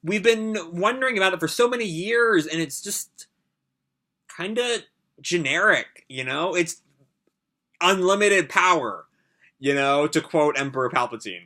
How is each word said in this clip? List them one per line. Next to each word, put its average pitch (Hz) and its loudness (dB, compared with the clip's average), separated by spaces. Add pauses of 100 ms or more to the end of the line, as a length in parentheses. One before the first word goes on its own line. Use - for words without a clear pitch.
We've 190 -2
been 220 0 (160)
wondering 240 -2
about 190 2
it 180 -4
for 165 -2
so 240 2
many 247 -2
years, 202 0
and 156 -6
it's 156 -6
just - -10 (1080)
kinda 226 -4 (420)
generic, 160 0
you 131 -10
know? 151 -2
It's 170 -2 (960)
unlimited 190 2
power, 160 2 (520)
you 139 0
know, 143 2
to 151 0
quote 151 2
Emperor 131 -2
Palpatine. 110 -4